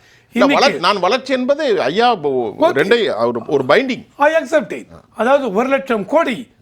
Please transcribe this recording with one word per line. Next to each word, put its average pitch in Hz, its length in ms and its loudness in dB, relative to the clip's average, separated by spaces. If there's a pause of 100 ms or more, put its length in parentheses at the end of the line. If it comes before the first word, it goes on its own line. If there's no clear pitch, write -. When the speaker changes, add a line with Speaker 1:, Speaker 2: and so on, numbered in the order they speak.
(320)
Speaker 1:
இல்ல, 208 140 4
Speaker 2:
இன்னைக்கு 233 200 4
Speaker 1:
வளர்-, 151 140 0
நான் 196 180 2
வளர்ச்சி 247 340 -2
என்பது, 254 500 0
ஐயா, 196 280 0
இப்போ 135 500 -2
Speaker 2:
ஓகே. 330 140 2
Speaker 1:
ரெண்டை, 196 320 2
அவர் 117 400 -2
ஒரு 135 220 0
பைண்டிங். 240 380 2 (100)
Speaker 2:
I 294 160 2
accept 294 460 -2
it. - 80 -16 (280)
அதாவது 254 380 0
ஒரு 233 160 0
லட்சம் 254 380 -2
கோடி 277 560 -2